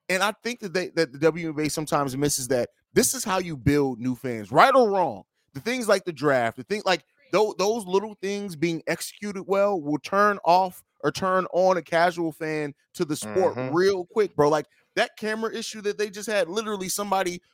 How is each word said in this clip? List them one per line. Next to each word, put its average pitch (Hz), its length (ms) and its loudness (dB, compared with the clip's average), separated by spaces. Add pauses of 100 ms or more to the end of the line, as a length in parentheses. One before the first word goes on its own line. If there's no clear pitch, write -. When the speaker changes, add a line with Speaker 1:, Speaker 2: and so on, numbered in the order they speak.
Speaker 1:
and 180 140 0
I 208 100 0 (100)
think 240 180 -8
that 190 120 -8
they, 180 240 -4
that 160 160 0
the 139 60 -16
W 160 300 0
N 156 60 -8
B 151 100 -2
A 147 60 -2
sometimes 143 460 -2
misses 139 320 -2
that. 123 220 0 (240)
This 190 180 4
is 254 100 -6
how 190 160 -2
you 180 160 -4
build 135 460 0
new 127 160 -2
fans, 113 340 -8
right 160 240 8
or 247 160 8
wrong. 160 340 0 (280)
The 139 80 -12
things 240 280 -2
like 196 180 2
the 175 60 -4
draft, 127 440 2
the 131 80 -12
thing, 208 220 -4
like, 185 180 0 (280)
tho-, 208 260 2
those 208 260 0
little 196 380 -2
things 202 340 -6
being 165 300 -2
executed 190 600 -6
well 196 320 2
will 147 200 -2
turn 202 480 2
off 180 360 2 (220)
or 147 80 0
turn 185 400 0
on 185 240 4
a 170 60 -4
casual 170 500 0
fan 156 400 -6 (220)
to 180 100 -2
the 151 100 -2
sport 185 420 0
Speaker 2:
Mm-hmm. 127 180 -4
Speaker 1:
real 185 320 2
quick, 208 280 0
bro. 147 140 4
Like, 151 180 2 (300)
that 214 200 0
camera 220 380 -4
issue 220 280 -8
that 202 140 -4
they 208 140 -4
just 196 180 -10
had, 196 200 0
literally 202 400 -4
somebody 190 520 -2 (140)